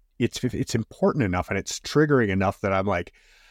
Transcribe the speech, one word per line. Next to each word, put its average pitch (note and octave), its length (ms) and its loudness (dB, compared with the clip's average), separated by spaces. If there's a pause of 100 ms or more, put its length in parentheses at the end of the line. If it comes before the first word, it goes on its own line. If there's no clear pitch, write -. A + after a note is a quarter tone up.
(200)
it's, - 240 -2
if B2+ 100 -2
it's - 220 -4
important D3+ 480 -2
enough F2+ 260 0
and G2 80 -2
it's - 220 -8
triggering C#3+ 500 2
enough F#2+ 320 0
that G2 120 0
I'm F#2+ 120 0
like, F2+ 280 -4 (380)